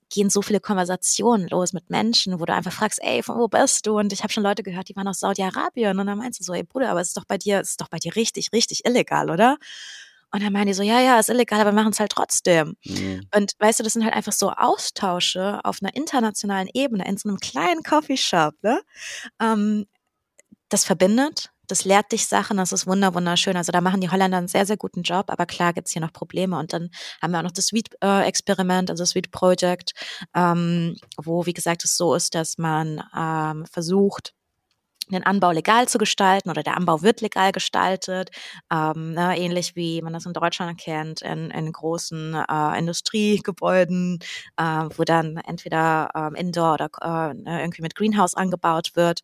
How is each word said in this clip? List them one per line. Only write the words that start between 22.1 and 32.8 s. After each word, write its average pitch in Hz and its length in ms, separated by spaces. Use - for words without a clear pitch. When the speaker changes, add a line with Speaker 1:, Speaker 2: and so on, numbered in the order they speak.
Speaker 1:
dich 220 160
Sachen, 202 300
das 185 160
ist 190 140
wunder-, 190 260
wunderschön. 175 440
Also 175 140
da 175 100
machen 185 200
die 180 80
Holländer 185 280
einen 175 120
sehr, 196 160
sehr 208 120
guten 180 260
Job, 180 260
aber - 160
klar 175 280
gibt's 175 180
hier 165 100
noch 165 120
Probleme. 175 460
Und 160 140
dann 170 160
haben 170 100
wir 170 80
auch 165 40
noch 180 80
das 185 220
Weed, 220 160
äh, 196 240
Experiment, 185 600
also 170 140
das - 120
Weed 180 160
Project, 180 600
ähm, 170 600
wo, 165 280
wie 175 80
gesagt, 170 320
es - 120
so 165 180
ist, - 200
dass 160 220
man, 156 460